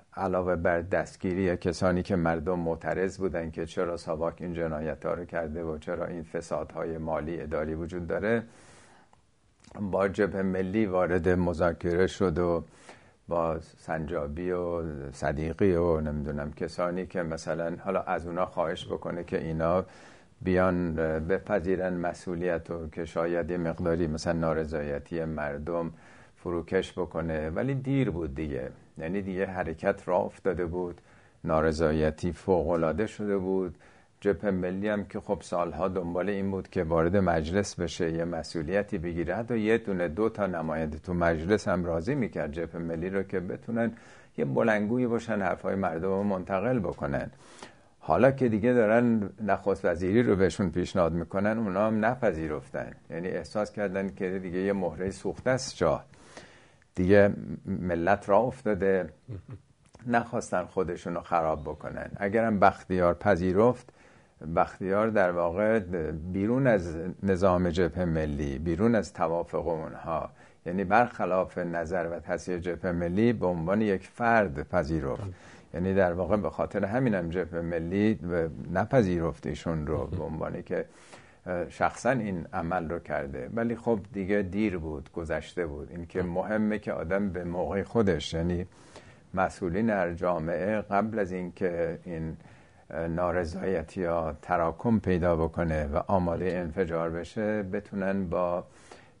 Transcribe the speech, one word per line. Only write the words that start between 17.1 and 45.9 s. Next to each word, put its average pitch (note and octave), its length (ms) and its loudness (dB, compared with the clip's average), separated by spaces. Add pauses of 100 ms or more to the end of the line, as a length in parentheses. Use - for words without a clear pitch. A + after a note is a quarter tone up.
مثلاً E2 600 -4
حالا F#2+ 180 0
از E2+ 240 -4
اونا F2 200 -2
خواهش F2 400 -4
بکنه F2 380 -6
که F#2 140 -2
اینا E2 460 0 (580)
بیان، F2+ 560 2
اه، D#2+ 220 0
بپذیرن F2+ 760 0
مسئولیت E2+ 760 -4
و E2 180 -6
که E2+ 160 -8
شاید E2+ 460 -2
یه F2+ 60 -2
مقداری E2+ 500 0
مثلاً D#2+ 260 -2
نارضایتی D#2+ 920 -2
مردم D#2 680 -4 (460)
فروکش F2 560 -2
بکنه، D#2+ 580 -4
ولی A#2+ 240 -2
دیر C3+ 360 0
بود D#2+ 240 -4
دیگه. C2+ 360 -4 (280)
یعنی F2+ 240 -4
دیگه F#2+ 240 -2
حرکت F#2 640 -2
راه F2+ 160 4
افتاده F2+ 420 -2
بود، F2 340 -4 (440)
نارضایتی D#2 880 4
فوق‌العاده E2 720 2
شده G#2 320 -2
بود. F#2 360 -2 (460)
جبهه G2+ 300 2
ملی F#2+ 380 -2
هم G#2 160 0
که - 160 -8
خب - 220 -2
سالها F2 460 0
دنبال F2+ 400 -2
این G2 220 -2
بود F#2+ 180 -4
که F#2 160 0
وارد E2 320 4
مجلس F2 640 2
بشه، E2 320 0
یه E2 120 0
مسئولیتی F2 760 -2
بگیره، E2+ 360 -2
حتی A#2 240 -2
یه A2 200 4
دونه F#2 300 0
دو G#2 200 0
تا G#2 180 -2
نماینده D#2+ 520 -2
تو F2+ 160 -6
مجلس E2+ 540 2
هم F2+ 160 2
راضی E2+ 300 0
می‌کرد E2 380 -2
جبهه E2+ 300 -6
ملی E2+ 280 -4
رو G2 120 -2
که F#2+ 180 -4
بتونن A2+ 520 -2 (440)
یه D3+ 80 0
بلندگویی A#2 600 2
باشن، A2 360 0
حرفای F#2 320 -2
مردم F2+ 340 0